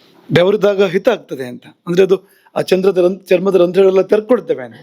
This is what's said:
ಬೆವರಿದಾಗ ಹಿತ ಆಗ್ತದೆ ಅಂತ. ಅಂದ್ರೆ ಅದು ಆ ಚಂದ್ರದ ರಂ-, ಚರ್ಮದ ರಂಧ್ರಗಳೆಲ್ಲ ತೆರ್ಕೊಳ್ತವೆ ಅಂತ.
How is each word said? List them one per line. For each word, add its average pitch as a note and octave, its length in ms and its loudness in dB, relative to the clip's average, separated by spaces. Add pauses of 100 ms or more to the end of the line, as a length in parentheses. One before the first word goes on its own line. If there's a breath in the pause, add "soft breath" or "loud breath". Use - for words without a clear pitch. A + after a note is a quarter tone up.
(300 soft breath)
ಬೆವರಿದಾಗ G3 520 2
ಹಿತ F#3+ 260 0
ಆಗ್ತದೆ D#3+ 340 -6
ಅಂತ. B2 200 -12 (240)
ಅಂದ್ರೆ F3+ 160 0
ಅದು F#3 200 0 (320 soft breath)
ಆ D#3 60 -2
ಚಂದ್ರದ F#3 360 0
ರಂ-, F#3 300 -2
ಚರ್ಮದ F#3 280 0
ರಂಧ್ರಗಳೆಲ್ಲ F#3 460 2
ತೆರ್ಕೊಳ್ತವೆ F#3 640 -2
ಅಂತ. A#2+ 200 -18